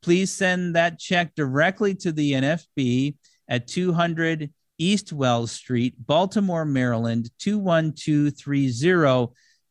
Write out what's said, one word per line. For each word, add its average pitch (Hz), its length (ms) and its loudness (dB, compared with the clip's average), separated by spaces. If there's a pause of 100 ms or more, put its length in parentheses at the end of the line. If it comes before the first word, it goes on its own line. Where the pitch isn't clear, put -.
Please 185 300 2
send 180 460 -2
that 170 200 2
check 175 380 -2
directly 156 600 0
to 185 180 -4
the 151 200 0
N 135 120 2
F 160 280 -2
B 135 440 0 (320)
at 120 180 -4
two 180 240 -2
hundred 165 600 -2 (240)
East 190 340 -2
Wells 123 400 0
Street, 123 460 -2
Baltimore, 175 680 0
Maryland, 117 720 -2
two 208 220 -2
one 165 320 2
two 147 400 0
three 139 380 -2
zero. 131 640 2 (380)